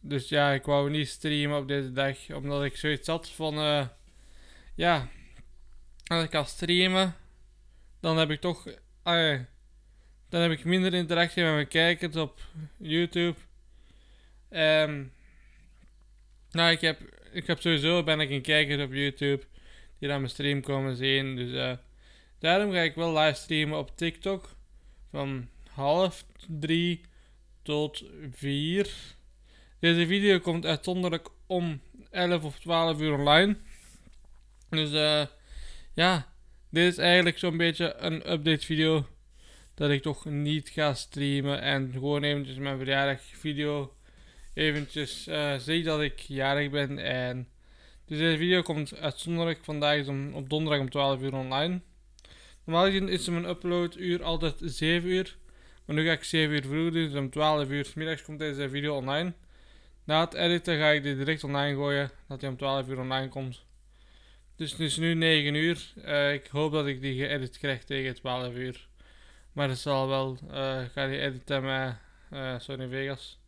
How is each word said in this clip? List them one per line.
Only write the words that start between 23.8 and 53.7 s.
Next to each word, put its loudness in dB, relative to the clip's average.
TikTok -4
van -6
half 0
drie 0
tot -2
vier. -2
Deze 6
video 6
komt -2
uitzonderlijk -2
om -2
elf 0
of -8
twaalf 2
uur 2
online. 6
Dus, 0
eh, 4
ja, 2
dit 6
is -4
eigenlijk 6
zo'n 0
beetje 2
een -4
update 2
video. 2
Dat 0
ik 2
toch -6
niet -2
ga 0
streamen -2
en -2
gewoon -2
eventjes -2
mijn -4
verjaardag 0
video -4
eventjes, -2
eh, -2
zie -2
dat 0
ik -2
jarig 0
ben. -2
En -4
dus -6
deze 4
video 4
komt -4
uitzonderlijk -4
vandaag 0
om, -4
op -10
donderdag 2
om 0
twaalf 0
uur -4
online. -2
Normaal 4
gezien 2
is -2
mijn -2
uploaduur -2